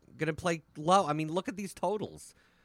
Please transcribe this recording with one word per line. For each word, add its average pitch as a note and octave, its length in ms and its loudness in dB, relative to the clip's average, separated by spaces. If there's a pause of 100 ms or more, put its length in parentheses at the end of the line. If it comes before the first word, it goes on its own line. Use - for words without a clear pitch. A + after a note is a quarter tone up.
(160)
gonna D#3 160 -2
play E3+ 300 -2 (120)
low. E3+ 320 6
I D3 60 2
mean, D#3 180 0
look F#3 160 -2
at A3 80 -8
these G3 180 -8
totals. - 640 -4 (300)